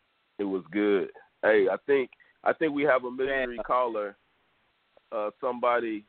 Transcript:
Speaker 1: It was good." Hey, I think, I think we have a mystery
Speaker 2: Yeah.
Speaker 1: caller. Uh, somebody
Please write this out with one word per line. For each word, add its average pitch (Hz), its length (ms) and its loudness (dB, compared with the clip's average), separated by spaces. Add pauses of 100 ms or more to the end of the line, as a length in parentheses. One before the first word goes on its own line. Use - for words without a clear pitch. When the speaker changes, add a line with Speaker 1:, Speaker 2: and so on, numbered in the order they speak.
(380)
Speaker 1:
It 101 60 -2
was 95 260 -4
good." 101 400 2 (320)
Hey, 104 280 4
I 98 60 -2 (100)
think, 135 240 2 (340)
I 117 80 2
think 156 200 -2
we 143 120 -2
have 127 200 2
a 123 60 -6
mystery 131 460 -4
Speaker 2:
Yeah. 110 60 -10
Speaker 1:
caller. 113 540 -2 (960)
Uh, 107 180 -4 (100)
somebody 120 680 0